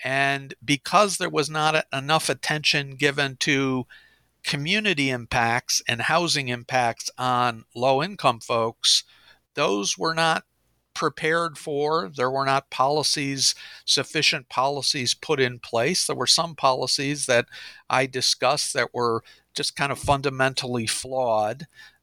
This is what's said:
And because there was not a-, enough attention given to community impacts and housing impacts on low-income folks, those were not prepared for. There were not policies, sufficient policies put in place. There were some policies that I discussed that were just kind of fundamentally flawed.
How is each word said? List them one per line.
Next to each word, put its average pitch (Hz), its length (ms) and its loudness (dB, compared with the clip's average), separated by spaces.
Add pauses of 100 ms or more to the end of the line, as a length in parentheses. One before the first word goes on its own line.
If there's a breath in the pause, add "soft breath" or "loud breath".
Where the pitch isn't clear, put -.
And 139 480 -2 (100)
because 175 540 2
there 175 140 -4
was 151 180 0
not 156 260 2
a-, 156 120 2 (100)
enough 147 320 0
attention 143 680 -2
given 139 440 0
to 135 460 0 (560 loud breath)
community 160 640 0
impacts 120 800 0
and 117 140 -2
housing 151 460 0
impacts 120 680 -2
on 123 480 0 (100)
low-income 135 640 0
folks, - 640 0 (500 soft breath)
those 190 440 0
were 165 160 -2
not 160 300 0 (500)
prepared 160 640 -2
for. 156 560 -2
There 131 160 0
were 135 140 -2
not 135 260 0
policies, 139 840 0 (280 loud breath)
sufficient 143 640 0
policies 131 640 0
put 147 260 -2
in 123 180 2
place. 127 480 0
There 151 80 -2
were 127 140 0
some 165 260 2
policies 135 720 0
that 123 200 4 (440 loud breath)
I 131 160 2
discussed 131 680 0
that 123 200 -2
were 117 300 0 (300 loud breath)
just - 200 -4
kind 143 160 -2
of 127 80 -4
fundamentally 131 880 0
flawed. 123 800 -2 (360 loud breath)